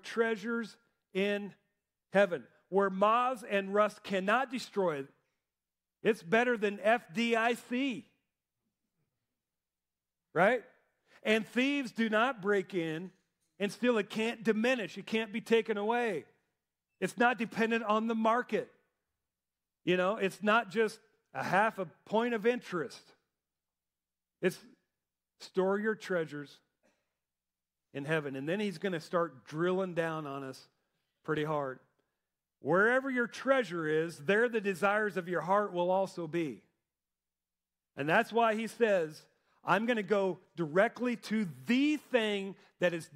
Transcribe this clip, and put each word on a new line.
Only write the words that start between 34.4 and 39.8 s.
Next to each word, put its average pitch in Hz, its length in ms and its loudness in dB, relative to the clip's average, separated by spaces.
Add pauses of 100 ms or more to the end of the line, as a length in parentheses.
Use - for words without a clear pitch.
the 226 120 -2
desires 196 560 0
of 180 120 -6
your 175 140 0
heart 196 300 2
will 175 180 0
also 185 360 0
be." 151 360 -4 (1300)
And 139 120 -4
that's 214 240 2
why 226 220 2
he 220 120 -4
says, 190 580 0 (400)
"I'm 190 220 2